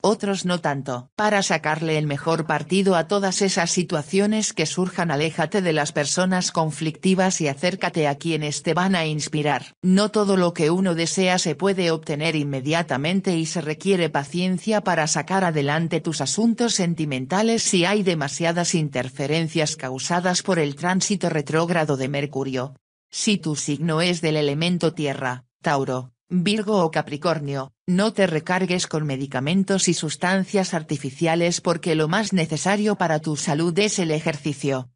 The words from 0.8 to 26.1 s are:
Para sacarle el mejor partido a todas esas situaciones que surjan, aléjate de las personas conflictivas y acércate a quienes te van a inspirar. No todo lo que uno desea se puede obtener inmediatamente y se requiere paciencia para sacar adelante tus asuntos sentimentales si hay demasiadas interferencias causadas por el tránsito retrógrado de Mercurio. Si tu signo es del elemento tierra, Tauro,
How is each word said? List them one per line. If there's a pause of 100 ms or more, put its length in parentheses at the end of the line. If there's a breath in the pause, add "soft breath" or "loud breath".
Para
sacarle
el
mejor
partido
a
todas
esas
situaciones
que
surjan,
aléjate
de
las
personas
conflictivas
y
acércate
a
quienes
te
van
a
inspirar.
No
todo
lo
que
uno
desea
se
puede
obtener
inmediatamente
y
se
requiere
paciencia
para
sacar
adelante
tus
asuntos
sentimentales
si
hay
demasiadas
interferencias
causadas
por
el
tránsito
retrógrado
de
Mercurio. (340)
Si
tu
signo
es
del
elemento
tierra, (160)
Tauro, (160)